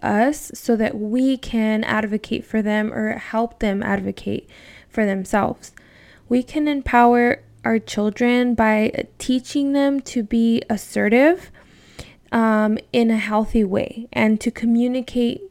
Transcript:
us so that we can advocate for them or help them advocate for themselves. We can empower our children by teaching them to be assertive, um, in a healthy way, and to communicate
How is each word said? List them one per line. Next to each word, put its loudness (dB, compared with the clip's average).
us 0
so -2
that -2
we 0
can -2
advocate -4
for -2
them -2
or -4
help -4
them -2
advocate -6
for -2
themselves. -2
We 2
can -4
empower 4
our 2
children 0
by 2
teaching -2
them 2
to -4
be 0
assertive, 2
um, 2
in 2
a 2
healthy 0
way, -4
and 2
to -4
communicate -2